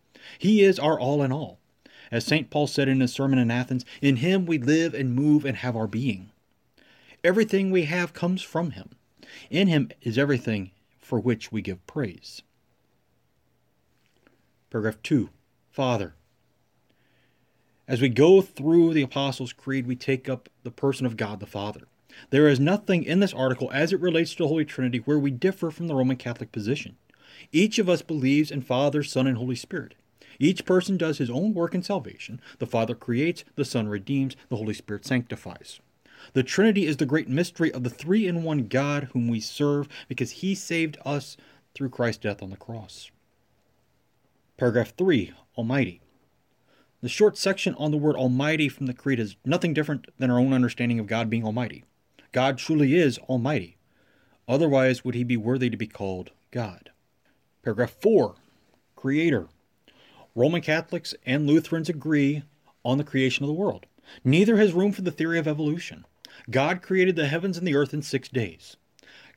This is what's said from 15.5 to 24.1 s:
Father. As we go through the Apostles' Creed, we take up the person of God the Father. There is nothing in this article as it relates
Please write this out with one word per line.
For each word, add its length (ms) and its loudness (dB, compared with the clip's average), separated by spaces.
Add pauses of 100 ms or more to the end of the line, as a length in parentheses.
Father. 460 -2 (1700)
As 140 -2
we 80 4
go 320 8
through 540 2
the 80 2
Apostles' 500 -4
Creed, 320 -6
we 100 -4
take 320 -4
up 220 -8 (140)
the 80 -12
person 340 -2
of 100 -4
God 240 -6
the 60 -14
Father. 420 -10 (440)
There 160 8
is 120 6
nothing 440 2
in 160 2
this 160 2
article 360 -2
as 220 0
it 60 2
relates 320 0